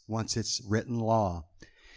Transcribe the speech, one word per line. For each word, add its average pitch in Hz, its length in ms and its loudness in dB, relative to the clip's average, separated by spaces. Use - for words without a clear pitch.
once 110 300 -2
it's - 260 -2
written 113 360 0
law. 107 460 2